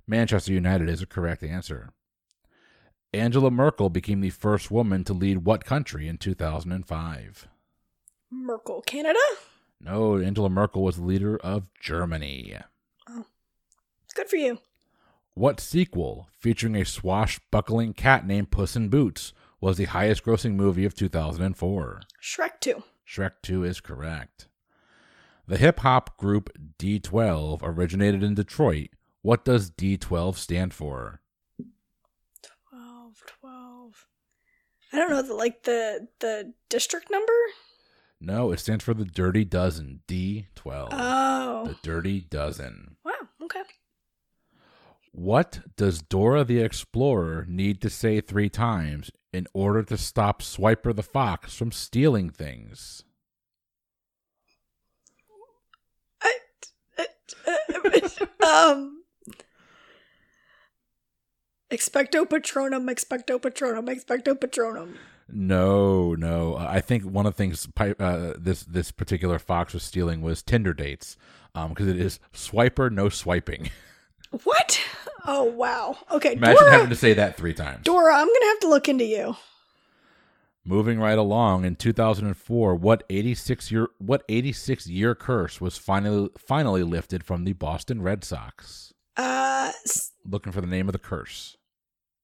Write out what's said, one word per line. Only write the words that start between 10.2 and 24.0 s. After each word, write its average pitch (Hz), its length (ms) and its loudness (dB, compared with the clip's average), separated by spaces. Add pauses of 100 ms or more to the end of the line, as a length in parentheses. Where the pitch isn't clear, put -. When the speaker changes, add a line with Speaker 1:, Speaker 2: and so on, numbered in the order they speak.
Speaker 1:
Merkel 95 340 0
was 92 140 2
the 87 60 -8
leader 98 340 0
of 95 300 -6 (140)
Germany. 78 720 -6 (540)
Speaker 2:
Oh. 233 160 -14 (880)
Good - 140 -6
for 381 80 0
you. 254 220 -2 (760)
Speaker 1:
What 135 260 0
sequel, 85 680 -2 (100)
featuring 113 360 0
a 95 100 0
swashbuckling 107 1080 -2
cat 131 320 2
named 98 260 -2
Puss 95 240 -2
in 113 140 -2
Boots, 117 440 0 (260)
was 92 180 0
the 95 80 0
highest 101 380 2
grossing 113 300 2
movie 98 320 2
of 104 80 -2
two 95 160 -2
thousand 80 340 -4
and 95 140 -2
four? 90 440 -4 (200)
Speaker 2:
Shrek - 400 -8
two. 247 220 -2 (220)
Speaker 1:
Shrek - 360 -6
two 92 240 -2
is 90 160 -6
correct. 76 640 -12 (1000)